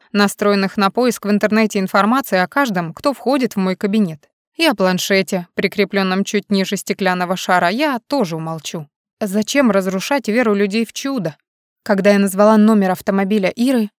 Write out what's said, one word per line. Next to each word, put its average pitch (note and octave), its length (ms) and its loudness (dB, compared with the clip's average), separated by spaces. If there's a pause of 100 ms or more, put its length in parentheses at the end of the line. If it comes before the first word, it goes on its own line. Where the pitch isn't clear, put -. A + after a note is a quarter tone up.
(120)
настроенных G3+ 640 0
на G3 140 0
поиск A#3+ 360 -2
в G3 40 0
интернете G#3 500 0
информации G#3 580 0
о F3+ 80 2
каждом, F#3 480 -2
кто - 180 -4
входит B3+ 420 -2
в - 40 -4
мой F#3 160 0
кабинет. G3 540 -4 (280)
И E4 100 0
о C#4 80 2
планшете, F#3+ 800 0
прикрепленном F#3+ 680 -2
чуть - 280 -4
ниже G3 260 0
стеклянного F3+ 600 -2
шара, F3+ 320 2
я B3+ 380 0
тоже F#3+ 300 -2
умолчу. D#3+ 500 -10 (340)
Зачем A3 520 0
разрушать F#3+ 560 -2
веру A3 260 2
людей G#3 300 0
в - 80 -16
чудо? A#3+ 440 -6 (460)
Когда G3+ 300 2
я G3+ 80 4
назвала G3+ 360 4
номер G#3 360 4
автомобиля G3 560 -2
Иры, A#3+ 420 0 (100)